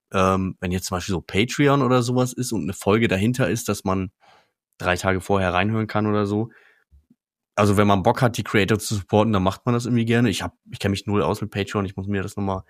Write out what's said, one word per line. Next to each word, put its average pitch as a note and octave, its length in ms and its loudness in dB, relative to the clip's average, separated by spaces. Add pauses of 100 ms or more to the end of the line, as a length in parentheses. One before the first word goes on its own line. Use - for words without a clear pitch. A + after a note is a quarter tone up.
(120)
ähm, F#2+ 480 2
wenn F#2 120 -4
jetzt F#2 140 -4
zum F#2+ 120 -4
Beispiel F2 160 -4
so E2 80 -2
Patreon C#3 600 2
oder B2+ 220 2
sowas B2 300 0
ist B2+ 180 -6
und G2 120 -4
eine F2 100 -4
Folge A2 340 2
dahinter G#2 420 0
ist, A2+ 200 -4
dass G2+ 140 -4
man F#2+ 280 -2 (680)
drei F2+ 160 0
Tage F#2+ 260 -2
vorher F#2 320 0
reinhören G#2+ 340 0
kann G#2+ 200 -2
oder G#2 180 0
so. G#2 240 -2 (1080)
Also G#2 220 4
wenn G#2 100 4
man G2+ 140 4
Bock A#2 200 2
hat, B2 160 2
die G#2 60 -4
Creator G#2 360 2
zu - 160 -6
supporten, G#2+ 380 2
dann F#2 100 2
macht - 220 -2
man B2 80 0
das A#2+ 120 -2
irgendwie A#2 200 0
gerne. A#2 240 2
Ich F#2 120 -4
hab, - 140 -10 (160)
ich - 80 -14
kenn G2 120 0
mich G2 140 -4
null G2+ 160 0
aus E2 200 0
mit G#2 100 -8
Patreon, G2+ 340 -2
ich F#2+ 120 -10
muss F#2+ 100 -8
mir G2+ 160 -2
das G2+ 140 -10
nochmal G2 320 -4